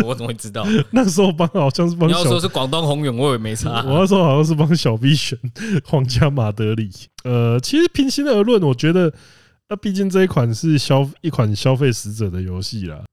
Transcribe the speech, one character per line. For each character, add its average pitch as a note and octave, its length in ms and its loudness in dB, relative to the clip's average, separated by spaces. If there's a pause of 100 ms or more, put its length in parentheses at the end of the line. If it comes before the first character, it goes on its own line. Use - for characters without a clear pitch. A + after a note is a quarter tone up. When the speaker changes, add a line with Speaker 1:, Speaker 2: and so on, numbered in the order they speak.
Speaker 1:
我 B2 80 -6
怎 A#2 80 -10
么 A#2 60 -6
会 A#2+ 40 -8
知 A2+ 160 -12
道？ G2+ 160 -6 (120)
Speaker 2:
<laughs> C#3+ 140 0
那 B3 160 2
时 F3+ 140 0
候 G3 80 4
帮， E3+ 200 0
好 D3 200 0
像 F3 200 0
是 E3+ 80 -4
帮 E3 120 2
小 E3 80 4
Speaker 1:
你 F3 60 0
要 - 60 2
说 F3 100 2
是 F3+ 80 -2
广 C3 240 -4
东 D#3+ 160 -2
宏 D3 160 0
远， C3 120 -2
我 C3+ 180 2
也 A#2+ 40 0
没 A2 160 -6
差 - 160 -6
啊。 A#2 160 -2
Speaker 2:
我 C#3 140 2
那 F#3+ 80 4
时 G3 80 2
候 F#3+ 80 4
好 C#3 120 4
像 D#3 100 4
是 D#3+ 100 0
帮 D3+ 180 2
小 B2+ 220 0
B C3 180 2
选 C3+ 240 -2 (460)
皇 C3+ 240 0
家 B2+ 220 2
马 A#2 240 -2
德 A2 200 -2
里。 A2 160 -4 (360)
呃， A#2+ 340 2
其 C#4 180 -2
实 E4+ 120 4
平 C4+ 200 0
心 C#4+ 160 -2
而 A3+ 180 2
论， G#3+ 200 4
我 C#3 100 2
觉 D3+ 200 0
得， F3 180 2 (560)
那 G#3 80 -8
毕 G3+ 160 -6
竟 G3 180 -2
这 F#3 140 2
一 F#3 40 4
款 A#2 280 0
是 D#3 220 2
消-， C#3 280 2 (140)
一 E3 100 -4
款 G#2+ 240 0
消 C3 220 0
费 C3 160 2
死 G#2 220 -8
者 G#2+ 160 -4
的 F2+ 120 -6
游 F#2 200 -6
戏 G2 240 -8
啦， D#2+ 280 -12